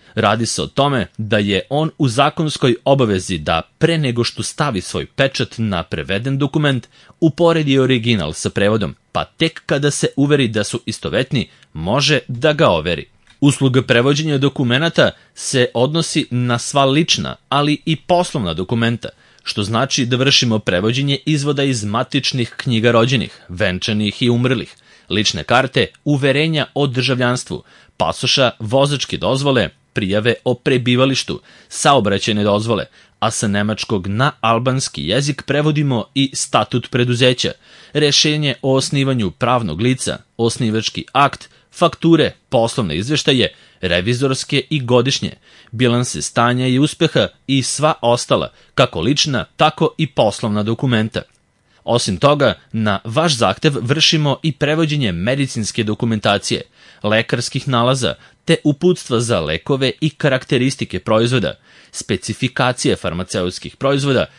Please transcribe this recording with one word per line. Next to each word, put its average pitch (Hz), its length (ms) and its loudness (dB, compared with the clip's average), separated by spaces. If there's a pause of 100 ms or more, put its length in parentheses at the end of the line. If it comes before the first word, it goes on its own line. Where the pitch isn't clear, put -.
(140)
Radi 110 320 2
se - 160 -4
o 71 40 -4
tome 139 400 0 (120)
da 107 200 -2
je 101 300 0
on 156 300 -2
u 139 100 2
zakonskoj 139 760 0
obavezi 107 540 0
da 80 240 -2 (160)
pre 165 200 2
nego 120 260 0
što - 180 -6
stavi 131 380 -4
svoj - 260 -8
pečat - 520 -2
na 101 240 -2
preveden 101 560 -4
dokument, 139 500 0 (320)
uporedi 160 580 4
original 117 540 2
sa - 180 -4
prevodom, 101 440 0 (180)
pa 78 120 -2
tek - 420 -4
kada 147 240 0
se - 260 -2
uveri 139 320 2
da 107 160 -2
su - 220 -6
istovetni, 107 640 -4 (240)
može 131 460 0 (100)
da 135 240 0
ga 147 160 2
overi. 82 380 0 (340)
Usluga 135 420 4
prevođenja 139 560 2
dokumenata 135 720 0 (240)
se 127 400 0
odnosi 151 560 0
na 123 280 0
sva 139 260 0
lična, 135 520 0 (120)
ali 147 360 0
i 160 120 0
poslovna 165 580 0
dokumenta, 117 540 -2 (340)
što - 200 -6
znači 113 440 0
da 127 100 0
vršimo 127 420 2
prevođenje 123 680 0
izvoda 143 360 0
iz 127 220 -2
matičnih 123 720 -2
knjiga 117 360 2
rođenih, 117 560 2
venčanih 98 720 -2
i 120 80 2
umrlih, 120 440 0 (340)
lične 92 360 -2
karte, 127 420 2 (180)
uverenja 143 720 0
o 143 120 0
državljanstvu, 123 760 -2 (340)
pasoša, 117 600 0
vozačke 135 580 0
dozvole, 131 520 0 (240)
prijave 107 420 0 (100)
o 123 100 0
prebivalištu, 127 840 0 (280)
saobraćajne 104 760 2
dozvole, 104 400 2 (340)
a 110 120 0
sa 110 180 -2
nemačkog 101 580 -2
na 117 340 0
albanski 117 680 0
jezik 139 400 -2
prevodimo 143 580 0 (100)
i 135 200 0
statut - 560 -2
preduzeća, 123 640 0 (400)
rešenje 147 680 0
o 135 120 2
osnivanju 131 560 0
pravnog 113 500 -2
lica, 123 380 -2 (180)
osnivački 113 760 -2
akt, 135 360 0 (240)
fakture, 160 600 2 (160)
poslovne 113 480 0
izveštaje, 123 580 0 (260)
revizorske 123 920 -2
i 151 100 -2
godišnje, 123 520 0 (400)
bilanse 120 500 0
stanja 123 440 0
i 127 120 2
uspeha 147 500 0 (180)
i 135 160 0
sva 151 380 0
ostala, 120 520 0 (220)
kako - 260 2
lična, 131 440 0 (120)
tako 156 420 2
i 160 80 0
poslovna 107 560 0
dokumenta. 113 600 0 (640)
Osim 113 320 0
toga, 143 380 4 (180)
na 107 320 -2
vaš 143 320 0
zahtev 110 440 0
vršimo 147 640 0
i 156 100 -2
prevođenje 147 600 0
medicinske 117 720 -2
dokumentacije, 107 760 -2 (400)
lekarskih 113 640 -2
nalaza, 123 460 0 (300)
te 165 200 2
uputstva 147 560 0
za 113 200 0
lekove 123 600 -2
i 156 100 0
karakteristike 127 920 -2
proizvoda, 113 540 0 (380)
specifikacije 123 1040 -2
farmaceutskih 90 800 -6
proizvoda, 135 500 0 (120)